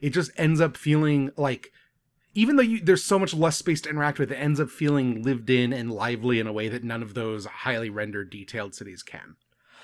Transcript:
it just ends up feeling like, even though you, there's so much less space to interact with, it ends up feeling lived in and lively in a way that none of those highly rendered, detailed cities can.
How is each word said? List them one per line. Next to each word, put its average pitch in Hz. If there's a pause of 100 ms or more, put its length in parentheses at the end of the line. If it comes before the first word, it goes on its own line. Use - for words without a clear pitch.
it 147
just 165
ends 160
up 160
feeling 147
like, 135 (600)
even 233
though 262
you, 226
there's 175
so 196
much 190
less 160
space 156
to 151
interact 147
with, 135
it 135
ends 147
up 139
feeling 135
lived 120
in 123
and 117
lively 117
in 110
a 107
way 107
that 120
none 117
of 104
those 110
highly 117
rendered, 104
detailed 101
cities 98
can. - (480)